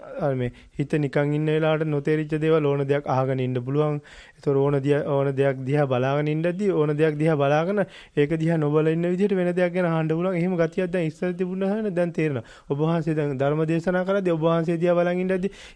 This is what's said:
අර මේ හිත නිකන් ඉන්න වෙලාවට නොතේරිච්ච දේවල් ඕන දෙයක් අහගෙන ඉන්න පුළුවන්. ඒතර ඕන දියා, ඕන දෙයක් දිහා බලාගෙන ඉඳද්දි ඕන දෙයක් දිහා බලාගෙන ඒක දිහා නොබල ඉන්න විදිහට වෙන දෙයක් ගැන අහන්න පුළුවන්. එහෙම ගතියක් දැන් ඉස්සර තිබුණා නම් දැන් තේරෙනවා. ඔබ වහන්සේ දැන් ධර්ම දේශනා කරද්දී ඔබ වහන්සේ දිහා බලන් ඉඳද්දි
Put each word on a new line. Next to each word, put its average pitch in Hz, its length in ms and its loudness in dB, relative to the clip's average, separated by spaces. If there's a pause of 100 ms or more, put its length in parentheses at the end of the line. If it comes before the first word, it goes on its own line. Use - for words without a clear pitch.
(180)
අර 143 160 0
මේ 123 180 -4 (180)
හිත 143 240 -6
නිකන් 147 380 0
ඉන්න 151 140 -2
වෙලාවට 156 400 0
නොතේරිච්ච 156 500 -2
දේවල් 156 300 2
ඕන 139 180 0
දෙයක් 143 240 0
අහගෙන 131 320 0
ඉන්න 127 160 -2
පුළුවන්. 147 400 0 (360)
ඒතර 139 240 -2
ඕන 143 200 2
දියා, 143 280 2
ඕන 139 280 0
දෙයක් 135 320 0
දිහා 143 220 2
බලාගෙන 135 420 0
ඉඳද්දි 175 420 -2
ඕන 151 220 2
දෙයක් 151 240 2
දිහා 156 200 2
බලාගෙන 160 480 2 (280)
ඒක 143 200 2
දිහා 160 260 0
නොබල 151 280 2
ඉන්න 160 160 0
විදිහට 185 320 0
වෙන 180 160 0
දෙයක් 180 220 0
ගැන 180 140 0
අහන්න 160 220 0
පුළුවන්. 175 280 -2
එහෙම 175 200 0
ගතියක් 165 360 0
දැන් 175 160 0
ඉස්සර 180 240 -4
තිබුණා 190 480 -4
නම් 214 100 -4
දැන් 175 220 -2
තේරෙනවා. 147 320 -2 (200)
ඔබ 143 140 -4
වහන්සේ 160 380 0
දැන් 147 220 -2
ධර්ම 147 260 0
දේශනා 180 400 0
කරද්දී 190 280 0
ඔබ 156 100 -2
වහන්සේ 165 340 2
දිහා 175 180 2
බලන් 175 300 0
ඉඳද්දි 185 280 -2 (240)